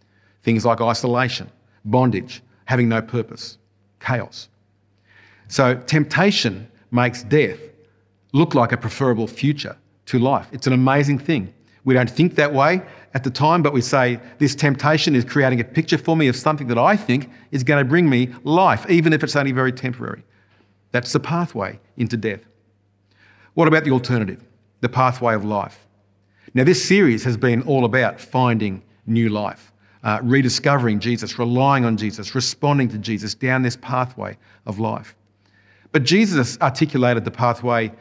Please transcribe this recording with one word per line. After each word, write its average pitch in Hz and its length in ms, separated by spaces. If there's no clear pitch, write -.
Things 113 220
like 113 160
isolation, 120 680
bondage, 110 560
having 123 240
no 113 120
purpose, - 560
chaos. - 500
So 127 280
temptation 143 920
makes 123 320
death 107 360
look 156 220
like 120 160
a 120 60
preferable 117 500
future - 480
to 131 120
life. 127 320
It's 135 160
an 131 60
amazing 139 460
thing. 113 340
We 131 100
don't 127 160
think 170 260
that 147 180
way 156 280
at 127 100
the 135 60
time, 156 320
but 147 120
we 127 80
say, 123 380
"This 143 180
temptation 147 600
is 123 100
creating 131 340
a 117 40
picture 160 340
for 165 180
me 156 120
of 123 80
something 147 320
that 117 100
I 160 180
think 131 340
is 139 120
gonna 143 200
bring 156 260
me 123 200
life, 165 460
even 165 240
if 151 100
it's 143 120
only 139 160
very 131 200
temporary." 120 520
That's 123 200
the - 80
pathway 120 600
into 120 200
death. 101 240
What 165 140
about 156 160
the 147 80
alternative, 123 500
the 123 100
pathway 127 440
of 104 100
life? 104 420
Now, 127 100
this 156 200
series 160 420
has 123 100
been 120 280
all 131 200
about 117 380
finding 110 600
new 113 240
life, 104 440
uh, 107 180
rediscovering 127 760
Jesus, 113 380
relying 127 460
on 113 140
Jesus, 104 360
responding 139 560
to 110 80
Jesus 104 360
down 131 280
this 123 140
pathway 123 600
of 101 140
life. 110 360
But 147 120
Jesus 185 580
articulated 123 640
the 113 60
pathway, 120 680